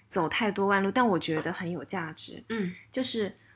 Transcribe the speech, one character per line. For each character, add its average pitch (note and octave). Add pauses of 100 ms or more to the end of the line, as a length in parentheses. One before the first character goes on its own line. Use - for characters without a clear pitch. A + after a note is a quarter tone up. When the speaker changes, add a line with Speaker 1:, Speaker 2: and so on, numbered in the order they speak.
Speaker 1:
走 F3
太 G#3+
多 G3
弯 G3
路， G3
但 B3
我 F#3+
觉 D#3
得 E3
很 F3+
有 E3
价 E3
值。 -
Speaker 2:
嗯。 G3 (160)
Speaker 1:
就 C4
是， A#3 (220)